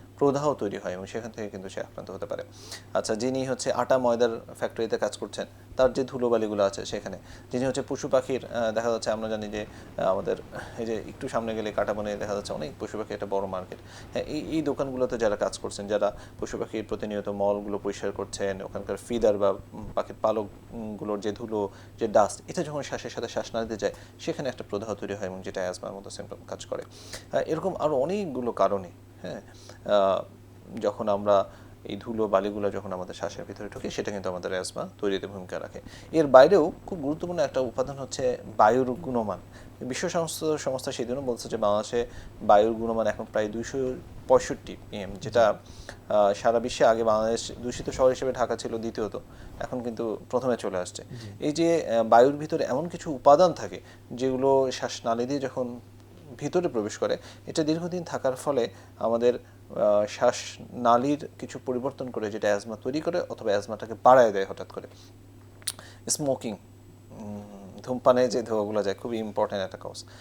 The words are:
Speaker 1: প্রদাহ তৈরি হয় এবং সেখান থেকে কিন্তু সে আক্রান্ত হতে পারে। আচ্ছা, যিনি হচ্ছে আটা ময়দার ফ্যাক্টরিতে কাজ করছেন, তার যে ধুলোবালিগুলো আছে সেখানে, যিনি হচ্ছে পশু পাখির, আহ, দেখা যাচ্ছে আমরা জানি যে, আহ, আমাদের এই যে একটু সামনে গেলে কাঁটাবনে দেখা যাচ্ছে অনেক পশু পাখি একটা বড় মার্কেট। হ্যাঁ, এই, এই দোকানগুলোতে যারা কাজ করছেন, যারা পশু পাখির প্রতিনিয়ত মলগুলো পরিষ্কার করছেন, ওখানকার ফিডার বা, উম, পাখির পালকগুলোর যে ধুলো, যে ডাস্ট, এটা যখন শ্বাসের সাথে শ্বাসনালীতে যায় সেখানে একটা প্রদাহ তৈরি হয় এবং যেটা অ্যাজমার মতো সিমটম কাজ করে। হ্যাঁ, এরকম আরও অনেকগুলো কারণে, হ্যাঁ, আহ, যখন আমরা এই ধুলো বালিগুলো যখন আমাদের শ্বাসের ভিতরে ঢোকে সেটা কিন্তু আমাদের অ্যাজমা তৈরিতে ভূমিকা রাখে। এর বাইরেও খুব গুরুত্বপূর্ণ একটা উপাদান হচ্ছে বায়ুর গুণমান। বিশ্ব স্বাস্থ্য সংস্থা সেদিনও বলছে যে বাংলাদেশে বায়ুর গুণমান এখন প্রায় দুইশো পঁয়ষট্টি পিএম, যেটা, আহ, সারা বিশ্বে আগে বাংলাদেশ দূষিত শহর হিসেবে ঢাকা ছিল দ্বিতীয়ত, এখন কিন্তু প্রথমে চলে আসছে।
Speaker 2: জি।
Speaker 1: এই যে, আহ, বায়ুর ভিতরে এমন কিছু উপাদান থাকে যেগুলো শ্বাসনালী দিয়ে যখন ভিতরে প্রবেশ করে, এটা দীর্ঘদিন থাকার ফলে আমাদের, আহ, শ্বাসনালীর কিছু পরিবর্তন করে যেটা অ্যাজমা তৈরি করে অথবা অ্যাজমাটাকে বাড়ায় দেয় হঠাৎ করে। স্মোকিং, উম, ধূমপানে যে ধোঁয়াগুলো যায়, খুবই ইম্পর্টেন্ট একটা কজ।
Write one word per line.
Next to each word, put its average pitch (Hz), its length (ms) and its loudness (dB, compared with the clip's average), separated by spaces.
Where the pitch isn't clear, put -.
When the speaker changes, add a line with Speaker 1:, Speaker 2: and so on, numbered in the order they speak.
Speaker 1:
প্রদাহ 143 360 4
তৈরি 101 240 -2
হয় 92 160 -6
এবং 95 120 -8
সেখান 113 260 -8
থেকে 107 180 -8
কিন্তু 95 200 -10
সে - 120 -8
আক্রান্ত - 300 -12
হতে 98 140 -8
পারে। - 180 -8
আচ্ছা, 104 220 0
যিনি 131 300 0
হচ্ছে 131 260 -2
আটা 127 260 4
ময়দার 120 320 4
ফ্যাক্টরিতে 113 400 -2
কাজ 104 200 -2
করছেন, 104 280 -8
তার 127 160 4
যে 139 100 0
ধুলোবালিগুলো 113 600 2
আছে 98 220 0
সেখানে, 98 320 -8
যিনি 127 140 0
হচ্ছে 131 220 0
পশু 139 200 -6
পাখির, 131 380 2
আহ, 113 260 0
দেখা 113 200 0
যাচ্ছে 113 200 0
আমরা 110 180 -2
জানি 107 180 -4
যে, 107 180 -6
আহ, - 400 -8
আমাদের 98 300 2
এই 117 80 -6
যে 113 100 -4
একটু 107 320 -10
সামনে 113 280 -2
গেলে 107 160 -4
কাঁটাবনে 104 440 -2
দেখা 104 200 -4
যাচ্ছে 101 180 -6
অনেক 147 260 -6
পশু 110 180 -8
পাখি 104 160 -6
একটা 104 120 -6
বড় 98 220 -2
মার্কেট। 95 300 -8
হ্যাঁ, 120 100 -4
এই, 151 180 -6
এই 156 200 -2
দোকানগুলোতে 131 560 -2
যারা 107 180 2
কাজ 98 220 -2
করছেন, 101 300 -8
যারা 104 240 2
পশু 110 180 -8
পাখির 110 300 -6
প্রতিনিয়ত 104 420 -4
মলগুলো 101 540 0
পরিষ্কার 101 280 -4
করছেন, 98 500 -4
ওখানকার 101 360 -8
ফিডার 110 400 2
বা, 98 120 4
উম, 104 360 -6
পাখির 101 260 -4
পালকগুলোর 107 1000 -4
যে 104 120 -2
ধুলো, 107 380 -4
যে 117 80 0
ডাস্ট, 104 400 4
এটা 175 160 -4
যখন 147 180 -6
শ্বাসের 127 280 -8
সাথে 120 180 -6
শ্বাসনালীতে 113 500 -4
যায় 98 160 0
সেখানে 156 300 -4
একটা 113 200 -10
প্রদাহ 104 260 -4
তৈরি 98 180 -6
হয় 101 140 -6
এবং 92 140 -8
যেটা 98 200 -6
অ্যাজমার 92 320 -6
মতো 98 160 -14
সিমটম - 280 -12
কাজ - 180 -10
করে। 156 180 -8
হ্যাঁ, 143 120 0
এরকম 165 320 -2
আরও 156 240 0
অনেকগুলো 139 520 -2
কারণে, 98 380 0
হ্যাঁ, 104 200 -10
আহ, - 840 2
যখন 107 280 -2
আমরা 101 400 4
এই - 120 -6
ধুলো 110 320 -2
বালিগুলো 101 440 2
যখন 98 220 -6
আমাদের 92 200 -8
শ্বাসের - 320 -8
ভিতরে 101 240 -12
ঢোকে - 200 -8
সেটা 107 220 -4
কিন্তু 95 180 -4
আমাদের 90 220 -6
অ্যাজমা - 380 -6
তৈরিতে 98 280 -2
ভূমিকা 92 320 -10
রাখে। - 220 -12
এর 156 160 4
বাইরেও 151 440 10
খুব 180 140 -8
গুরুত্বপূর্ণ 160 420 -4
একটা 135 180 0
উপাদান 131 380 -2
হচ্ছে 127 400 -2
বায়ুর 123 360 6
গুণমান। 113 460 -2
বিশ্ব 127 280 -4
স্বাস্থ্য 160 480 -2
সংস্থা 135 340 -4
সেদিনও 127 300 -4
বলছে 120 280 -4
যে 117 80 -4
বাংলাদেশে 107 500 2
বায়ুর 107 320 8
গুণমান 113 340 0
এখন 110 240 -2
প্রায় 107 160 0
দুইশো 127 460 -4
পঁয়ষট্টি 127 500 2
পিএম, 98 200 -8
যেটা, 107 280 6
আহ, - 840 0
সারা 117 260 4
বিশ্বে 123 260 2
আগে 113 180 6
বাংলাদেশ 110 560 2
দূষিত 123 300 -6
শহর 131 200 4
হিসেবে 131 240 0
ঢাকা 117 220 0
ছিল 117 220 -6
দ্বিতীয়ত, 110 420 -4
এখন 127 240 -6
কিন্তু 117 340 -4
প্রথমে 123 280 2
চলে 95 200 -4
আসছে। - 260 -6
Speaker 2:
জি। 113 420 -12
Speaker 1:
এই 151 60 2
যে, 165 360 2
আহ, 113 160 4
বায়ুর 120 300 10
ভিতরে 151 300 -2
এমন 151 260 -2
কিছু 170 220 -8
উপাদান 147 420 8
থাকে 101 280 -8
যেগুলো 131 600 2
শ্বাসনালী 120 540 -2
দিয়ে 139 140 -2
যখন 123 400 -6
ভিতরে 170 300 -2
প্রবেশ 110 300 -2
করে, 107 200 0
এটা 160 160 -2
দীর্ঘদিন 165 400 -2
থাকার 131 320 -2
ফলে 123 340 0
আমাদের, 117 360 4
আহ, - 720 2
শ্বাসনালীর 123 1160 2
কিছু - 260 -10
পরিবর্তন 127 460 -4
করে 107 200 -4
যেটা 107 160 0
অ্যাজমা 104 360 0
তৈরি 139 180 -2
করে 165 280 -2
অথবা 113 220 -4
অ্যাজমাটাকে 107 420 -2
বাড়ায় 123 280 10
দেয় 98 180 0
হঠাৎ 98 220 -10
করে। - 160 -12
স্মোকিং, 127 460 -2
উম, 104 300 -12
ধূমপানে 123 440 4
যে 120 140 0
ধোঁয়াগুলো 107 420 0
যায়, 98 120 0
খুবই 117 220 -6
ইম্পর্টেন্ট 104 460 -2
একটা - 180 -8
কজ। 98 220 -12